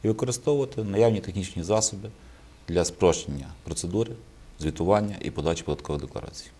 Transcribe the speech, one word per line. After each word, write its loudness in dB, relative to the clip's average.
і 2
використовувати 0
наявні 4
технічні -6
засоби 0
для 4
спрощення 2
процедури, -2
звітування 2
і -4
подачі -2
податкових -4
декларацій. -12